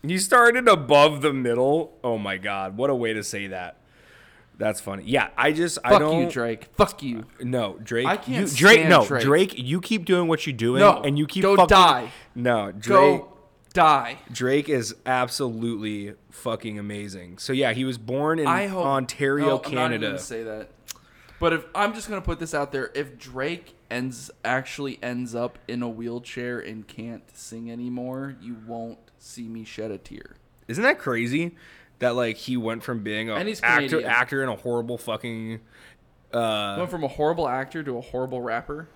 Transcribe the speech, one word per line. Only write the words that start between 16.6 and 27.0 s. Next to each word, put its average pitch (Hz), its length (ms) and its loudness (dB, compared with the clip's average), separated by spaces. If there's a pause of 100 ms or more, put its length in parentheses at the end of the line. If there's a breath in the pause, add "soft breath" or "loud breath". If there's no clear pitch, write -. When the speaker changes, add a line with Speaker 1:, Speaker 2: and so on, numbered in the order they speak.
Speaker 1:
amazing. 98 580 -12
So - 140 -8
yeah, 131 220 0
he 127 100 -2
was 131 140 -4
born 143 420 -2
in 147 80 0
Speaker 2:
I 185 200 0
hope, 185 180 -4
Speaker 1:
Ontario, 139 600 -2
Speaker 2:
no, 139 120 2
I'm - 60 -6
not - 40 -12
even 143 100 -6
Speaker 1:
Canada. 120 300 -2
Speaker 2:
gonna 95 120 -6
say 113 240 -10
that. 110 260 -12 (680 soft breath)
But 165 120 2
if, 160 140 -2 (100)
I'm 208 180 0
just 220 140 -12
gonna 202 140 -6
put 170 180 -4
this 165 140 -8
out 143 180 -2
there, 131 240 -4
if 135 220 -6
Drake 135 580 -8 (160)
ends, 123 400 -6 (140)
actually 131 580 -4
ends 123 320 -8
up 120 320 -6
in 120 160 -6
a 120 60 -6
wheelchair 120 680 -8
and 107 280 -14
can't 117 360 -14 (120)